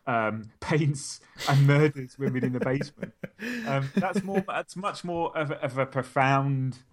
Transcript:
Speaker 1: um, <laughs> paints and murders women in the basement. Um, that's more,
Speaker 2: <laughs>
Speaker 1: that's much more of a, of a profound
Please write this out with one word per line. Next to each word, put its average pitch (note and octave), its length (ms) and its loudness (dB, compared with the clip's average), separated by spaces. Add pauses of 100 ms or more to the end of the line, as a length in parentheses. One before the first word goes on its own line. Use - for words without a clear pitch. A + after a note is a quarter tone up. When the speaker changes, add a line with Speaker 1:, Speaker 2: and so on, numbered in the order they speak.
Speaker 1:
um, A2 360 0 (100)
<laughs> - 60 -20
paints D3 640 0 (260)
and C#3 200 6
murders C#3+ 520 4
women C3 240 -2
in B2+ 100 2
the B2 60 0
basement. B2+ 540 -4 (540)
Um, C#3 280 0
that's F#3+ 280 0
more, G3 180 -2
Speaker 2:
<laughs> F#3+ 60 -4
Speaker 1:
that's - 280 -6
much F#3 280 -6
more E3+ 340 -4
of D3+ 140 -2
a, D3+ 120 -8
of C3 140 -4
a C3+ 80 2
profound C3+ 920 2 (140)